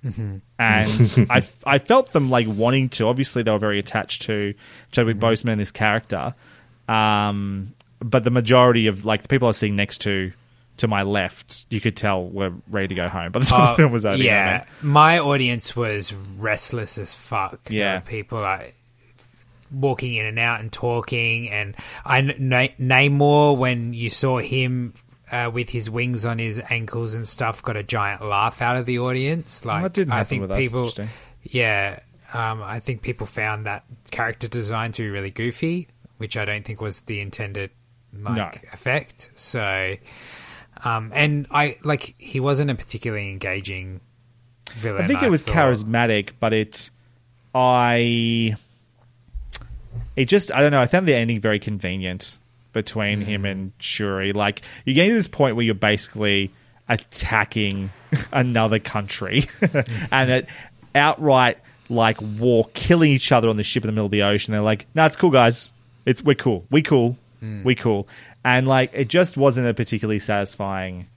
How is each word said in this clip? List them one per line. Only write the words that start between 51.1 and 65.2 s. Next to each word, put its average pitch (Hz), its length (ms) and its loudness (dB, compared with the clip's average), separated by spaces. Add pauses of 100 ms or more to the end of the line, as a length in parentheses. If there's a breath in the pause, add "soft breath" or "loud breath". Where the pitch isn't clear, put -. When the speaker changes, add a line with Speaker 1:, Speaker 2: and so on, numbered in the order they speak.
Speaker 2:
ending 117 240 0
very 107 200 0
convenient 92 800 -6 (340)
between 104 500 -2
him 104 220 -4
Speaker 1:
Mm. 101 80 -2
Speaker 2:
and 95 280 -8
Shuri. 98 540 -4
Like, 104 280 0 (240 loud breath)
you 131 80 0
get 170 140 6
to 226 60 4
this 220 140 0
point 131 280 2
where 117 100 0
you're 110 100 2
basically 101 760 0 (380 soft breath)
attacking 101 1040 -2 (200)
<laughs> - 200 -2
another 117 480 2
country 101 680 -2 (160)
<laughs> 117 500 -2
and 131 200 4
it 127 160 0 (480 loud breath)
outright, 139 600 4 (320 soft breath)
like, 113 320 2
war, 110 520 2
killing 160 380 4
each 135 200 2
other 117 180 6
on 110 80 2
the 104 60 -2
ship 117 200 -2
in 110 40 -4
the 107 40 -2
middle 107 140 0
of 98 60 -2
the 104 120 2
ocean. 104 280 0
They're 104 100 0
like, 107 340 0
"Nah, 156 100 6
it's 151 100 2
cool, 180 140 4